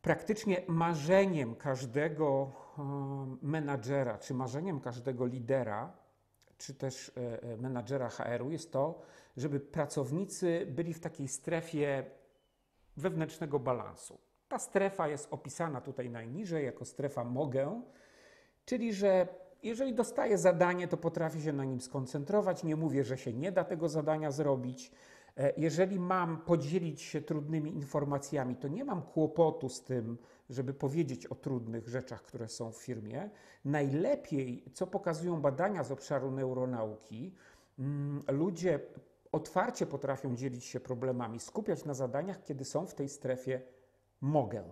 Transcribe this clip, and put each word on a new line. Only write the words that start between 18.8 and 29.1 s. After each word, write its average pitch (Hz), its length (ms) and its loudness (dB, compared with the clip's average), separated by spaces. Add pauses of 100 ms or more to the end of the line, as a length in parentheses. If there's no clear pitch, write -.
że 190 340 6 (360)
jeżeli 240 300 0
dostaję 220 440 4
zadanie, 180 500 6
to 160 100 0
potrafię 165 440 0
się 151 120 0
na 139 120 0
nim 131 160 -2
skoncentrować. 156 840 0
Nie 156 120 2
mówię, 143 280 2
że 127 140 0
się 127 160 -4
nie 147 180 -2
da 180 120 4
tego 170 260 0
zadania 156 420 2
zrobić. 135 600 0 (460)
E, 139 200 4
jeżeli 175 420 4
mam 175 380 2
podzielić 160 640 2
się - 200 -4
trudnymi 151 540 0
informacjami, 139 800 0
to 143 120 -4
nie 196 180 -2
mam 202 160 -2
kłopotu 156 680 4